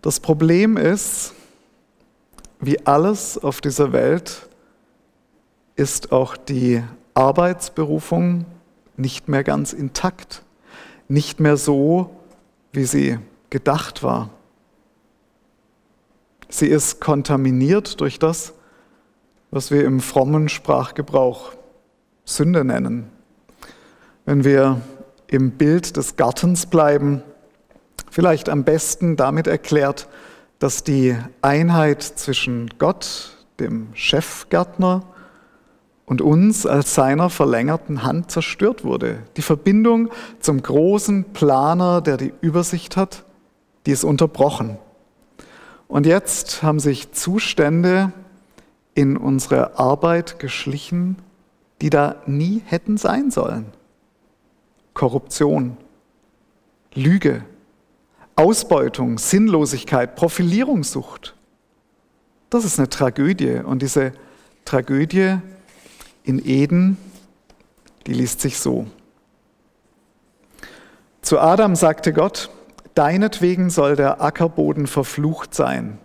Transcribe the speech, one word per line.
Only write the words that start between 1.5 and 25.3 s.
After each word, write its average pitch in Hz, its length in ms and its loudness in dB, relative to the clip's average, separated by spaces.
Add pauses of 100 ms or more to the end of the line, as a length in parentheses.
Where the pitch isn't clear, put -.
wie 139 260 -2
alles 170 520 0
auf 139 220 -4
dieser 139 320 0
Welt 131 580 -2 (1300)
ist - 360 -4
auch 131 260 0
die 123 460 -2 (320)
Arbeitsberufung 170 1300 0 (520)
nicht 131 300 -6
mehr 139 160 0
ganz 143 300 -2
intakt, - 680 -8 (640)
nicht 147 320 -2
mehr 147 180 4
so, 151 580 0 (560)
wie 139 140 -2
sie 139 320 0 (320)
gedacht - 540 -4
war. 120 260 -4 (2250)
Sie - 180 0
ist - 340 0
kontaminiert 143 1000 0
durch 143 200 -4
das, 160 340 -2 (960)
was 135 220 -6
wir 143 120 4
im 131 160 2
frommen 147 480 2
Sprachgebrauch 135 1040 -2 (760)
Sünde 156 380 2
nennen. 123 460 -2 (1160)
Wenn 143 180 0
wir 135 380 4 (460)
im 131 240 2